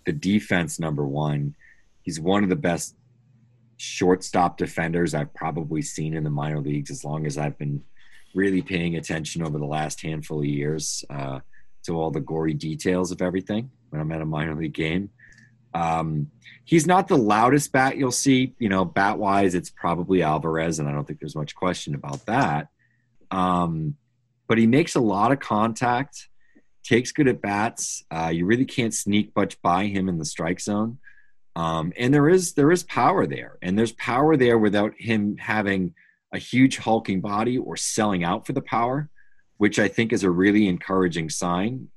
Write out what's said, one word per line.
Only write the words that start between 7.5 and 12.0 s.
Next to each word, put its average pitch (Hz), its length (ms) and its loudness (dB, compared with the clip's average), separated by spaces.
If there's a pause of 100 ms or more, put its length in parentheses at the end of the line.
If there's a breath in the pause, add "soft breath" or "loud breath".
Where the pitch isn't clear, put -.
been 71 260 -6 (520 soft breath)
really 95 260 2
paying 85 340 -4
attention 80 480 -6
over 78 140 -4
the 73 80 -4
last 76 360 -4
handful 78 380 -6
of 73 60 0
years, 73 640 -4
uh, 67 300 -8 (440 soft breath)
to 85 160 -4
all 80 120 -2